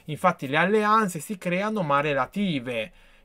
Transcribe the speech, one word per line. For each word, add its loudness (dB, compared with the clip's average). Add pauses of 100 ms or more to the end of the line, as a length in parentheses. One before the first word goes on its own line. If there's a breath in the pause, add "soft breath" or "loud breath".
Infatti 0
le 0
alleanze 2
si -10
creano -2
ma 2
relative, -2 (340 soft breath)